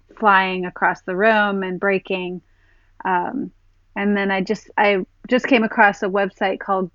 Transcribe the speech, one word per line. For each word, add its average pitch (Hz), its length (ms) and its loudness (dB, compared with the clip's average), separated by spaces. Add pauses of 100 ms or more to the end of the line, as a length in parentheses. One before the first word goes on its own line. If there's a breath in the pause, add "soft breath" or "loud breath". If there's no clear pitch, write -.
(180)
flying 190 480 2
across 180 360 -2
the 185 140 -6
room 208 460 2
and 185 180 -6
breaking. 185 640 -4 (600)
Um, 185 460 -4 (440)
and 202 220 0
then 196 140 -2
I 190 100 0
just, 190 380 -6
I 202 260 2 (240)
just 247 180 0
came 233 180 4
across 208 380 2
a 214 60 -2
website 196 520 -2
called 190 340 -2